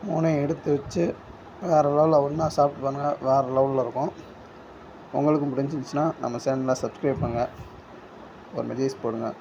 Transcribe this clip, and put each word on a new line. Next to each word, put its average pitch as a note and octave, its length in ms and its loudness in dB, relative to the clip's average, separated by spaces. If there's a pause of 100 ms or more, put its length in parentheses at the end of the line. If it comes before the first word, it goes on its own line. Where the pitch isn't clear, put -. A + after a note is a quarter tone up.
மூணையும் D#3+ 380 2
எடுத்து - 220 -4 (100)
வச்சு D#3 280 -2 (640)
வேற D3+ 140 6 (140)
லெவல்ல D#3 280 8
ஒண்ணா D#3 220 0 (100)
சாப்பிட்டு C#3+ 300 2
பாருங்க, C#3+ 260 -2 (160)
வேற C3+ 140 6 (140)
லெவல்ல C3+ 280 2
இருக்கும். C3 260 -2 (1040)
உங்களுக்கும் C#3+ 340 2
பிடிச்சிருந்துச்சுன்னா C#3+ 520 -2 (180)
நம்ம B2 200 -4
சேனலை C3 380 0
சப்ஸ்கிரைப் B2+ 420 -2
பண்ணுங்க. A#2+ 220 0 (1120)
ஒரு A#2+ 120 -4
மெசேஜ் C3+ 320 -2
போடுங்க A2+ 280 -4 (120)